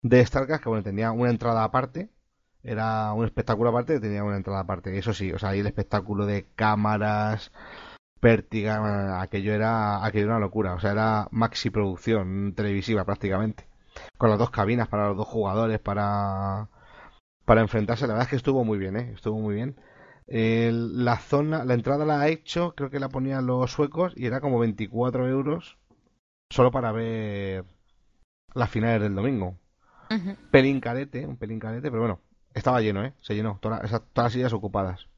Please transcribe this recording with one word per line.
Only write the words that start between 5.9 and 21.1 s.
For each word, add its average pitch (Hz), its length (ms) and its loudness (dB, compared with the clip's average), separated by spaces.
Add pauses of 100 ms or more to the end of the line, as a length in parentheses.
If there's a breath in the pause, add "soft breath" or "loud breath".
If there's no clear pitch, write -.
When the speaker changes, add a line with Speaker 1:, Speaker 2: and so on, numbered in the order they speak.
Speaker 1:
de 101 180 -2 (100)
cámaras, 107 960 0 (720 loud breath)
pértiga, 107 1000 2
aquello 98 320 -2
era, 107 520 0
aquello 104 200 2
era 113 100 2
una 107 100 2
locura, 95 300 -2
o 85 40 -4
sea, 104 120 0
era 107 400 2
maxi 113 400 0
producción 98 840 0
televisiva 101 520 -2
prácticamente, 101 640 -2 (520 loud breath)
con 117 100 6
las 107 80 6
dos 117 140 2
cabinas 113 360 2
para 104 200 0
los 101 100 0
dos 104 100 -4
jugadores 110 520 0
para, 101 920 -2 (720 loud breath)
para 113 180 8
enfrentarse. 110 440 0
La 113 80 0
verdad 117 120 0
es - 40 -6
que 143 60 -2
estuvo 131 280 2
muy 107 140 0
bien, 95 200 -4
¿eh? 120 180 -6
Estuvo 110 240 -4
muy 107 160 -2
bien. 123 200 -4 (520 loud breath)
El, 117 800 0
la 120 140 2